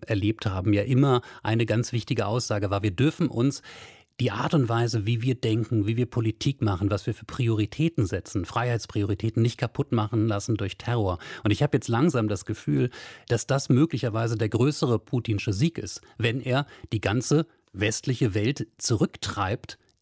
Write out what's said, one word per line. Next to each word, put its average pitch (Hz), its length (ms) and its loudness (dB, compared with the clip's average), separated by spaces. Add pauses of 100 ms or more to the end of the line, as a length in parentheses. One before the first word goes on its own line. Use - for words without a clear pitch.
erlebt 107 400 0
haben, 98 260 0
ja 101 80 4
immer 127 400 4 (220)
eine 113 240 0
ganz 110 260 0
wichtige 110 320 -2
Aussage 104 460 -2
war, 101 100 0
wir 104 80 0
dürfen 131 380 0
uns 127 340 0 (580)
die 123 120 0
Art 131 220 -2
und 135 140 4
Weise, 117 380 0
wie 117 160 0
wir 123 140 0
denken, 110 500 0
wie 113 100 0
wir 120 120 0
Politik 120 540 -2
machen, 98 280 2
was 101 160 -2
wir 113 80 -2
für - 120 -18
Prioritäten 113 840 0
setzen, 90 380 -4
Freiheitsprioritäten 113 1000 0
nicht 120 160 0
kaputt - 320 -4
machen 110 360 2
lassen 107 280 0
durch 98 220 -4
Terror. 104 420 0 (240)
Und 104 80 4
ich 104 100 2
habe 147 160 2
jetzt - 100 -4
langsam 120 400 2
das 101 180 -4
Gefühl, 131 440 -2 (380)
dass 117 180 0
das 135 240 0
möglicherweise 117 680 2
der 110 120 0
größere 123 480 2
putinsche 110 560 -2
Sieg 135 240 2
ist, - 240 -8 (160)
wenn 117 240 0
er 131 240 0 (260)
die 107 100 -2
ganze 127 440 2 (280)
westliche 110 600 0
Welt 110 340 0 (120)
zurücktreibt 101 1000 -2 (240)